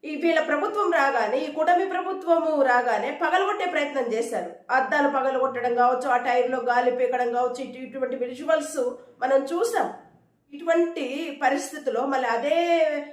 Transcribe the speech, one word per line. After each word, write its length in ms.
ఈ 120
వీళ్ళ 240
ప్రభుత్వం 520
రాగానే, 460
ఈ 140
కూటమి 340
ప్రభుత్వము 760
రాగానే 600
పగలగొట్టే 440
ప్రయత్నం 480
చేశారు. 380
అద్దాలు 360
పగలగొట్టడం 680
కావచ్చు, 340
ఆ 80
టైర్లో 400
గాలి 340
పీకడం 420
కావచ్చు, 300
ఇటు-, 140
ఇటువంటి 380
విజువల్స్ 760
మనం 220
చూసాం. 500
ఇటువంటి 920
పరిస్థితిలో 640
మళ్ళీ 240
అదే, 540